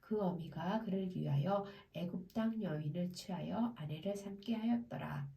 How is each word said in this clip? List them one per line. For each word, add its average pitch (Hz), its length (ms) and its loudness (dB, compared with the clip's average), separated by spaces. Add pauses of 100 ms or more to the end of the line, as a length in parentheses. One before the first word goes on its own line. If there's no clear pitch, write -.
그 214 200 0
어미가 175 600 0
그를 190 300 0
위하여 160 560 4 (260)
애굽 180 400 -4
땅 220 300 2
여인을 160 500 0
취하여 185 640 -2
아내를 156 400 -2
삼게 202 380 -4
하였더라. 156 840 0